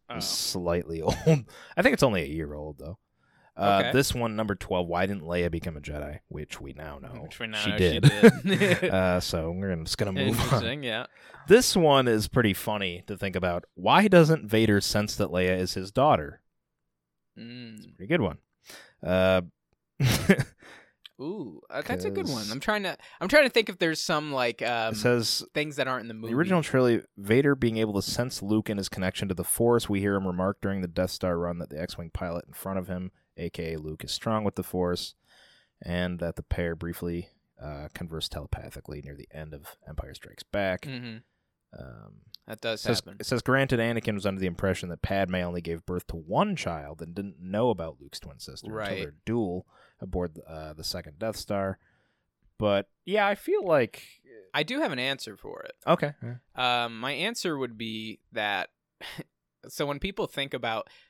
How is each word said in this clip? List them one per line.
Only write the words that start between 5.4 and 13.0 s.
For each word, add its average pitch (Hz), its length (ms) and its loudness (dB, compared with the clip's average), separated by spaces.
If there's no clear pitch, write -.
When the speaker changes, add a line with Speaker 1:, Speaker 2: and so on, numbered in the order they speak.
Speaker 2:
become 82 260 -4
a 73 60 -12
Jedi? 73 460 -10
Which - 340 -12
we 135 120 -12
now 143 260 -12
know - 100 -16
Speaker 1:
Which - 160 -16
we 117 80 -6
now 110 100 -8
Speaker 2:
she 104 140 0
Speaker 1:
know 107 60 -2
Speaker 2:
did. 101 280 4
Speaker 1:
she 170 500 8
did. 190 280 2
<laughs> - 60 0
Speaker 2:
<laughs> - 40 0
Uh, 92 260 2
so 82 320 -4
we're 95 180 -4
gonna, 82 140 -4
just - 140 -6
gonna 101 140 -2
move 131 280 0
on. 113 60 0
Speaker 1:
Interesting, 131 380 0
yeah. 120 240 -6
Speaker 2:
This 233 280 8
one 143 320 8
is 107 200 4
pretty 110 260 4
funny 98 540 -4